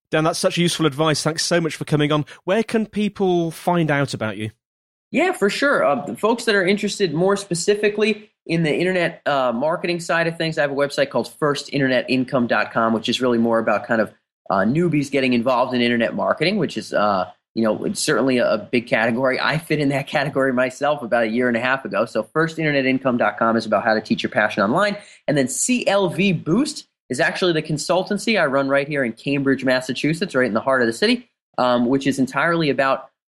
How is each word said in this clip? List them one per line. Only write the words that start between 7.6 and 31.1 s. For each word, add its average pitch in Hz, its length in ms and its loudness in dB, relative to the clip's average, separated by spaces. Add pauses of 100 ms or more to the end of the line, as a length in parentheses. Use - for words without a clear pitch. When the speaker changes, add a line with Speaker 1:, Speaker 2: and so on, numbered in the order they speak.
Speaker 2:
in 170 160 0
the 151 100 2
internet, 175 540 0
uh, 135 260 2
marketing 170 460 -2
side 165 280 0
of 165 100 -2
things, 160 220 -2
I - 20 0
have 143 100 0
a 139 40 -6
website 139 360 0
called - 220 -2
first - 400 -2
internet 131 360 0
income 127 380 0
dot 110 260 0
com, 113 200 2
which 110 160 -2
is 120 120 -2
really 123 180 2
more 117 200 2
about 107 280 0
kind 113 160 0
of, 101 100 -4 (380)
uh, 98 80 4
newbies 143 520 2
getting 131 220 2
involved 123 420 0
in 123 60 0
internet 120 340 2
marketing, 156 440 0
which 147 180 -2
is, 107 160 -8
uh, 95 380 0 (260)
you 113 60 0
know, 107 220 0
it's - 160 -4
certainly 127 380 0
a, 113 160 2
a 110 40 -2
big 113 300 -4
category. 123 520 0
I 131 180 0
fit 156 200 -2
in 143 120 0
that 139 180 -2
category 135 440 0
myself 131 500 0
about 120 200 0
a 113 60 0
year 123 200 0
and 117 80 2
a 113 40 -2
half 131 240 -2
ago. 98 200 0
So 117 200 -2
first 165 340 -2
internet 147 260 0
income 131 320 2
dot 110 220 0
com 113 180 2
is 110 80 0
about 107 200 0
how 113 100 2
to 110 60 0
teach 110 220 -2
your - 80 -4
passion 107 320 0
online. 190 340 0 (300)
And 143 120 0
then 127 100 2
C - 380 -2
L 196 220 2
V 190 240 0
Boost 196 540 -2 (220)
is 127 120 -4
actually 175 320 0
the 156 100 0
consultancy 190 800 -2
I 156 60 2
run 135 220 0
right 139 200 2
here 143 160 -2
in 113 80 -2
Cambridge, 135 520 -4
Massachusetts, 135 720 -2
right 127 120 2
in 101 80 -4
the 110 60 0
heart 131 200 0
of 117 80 2
the 113 40 0
city, 240 360 0 (300)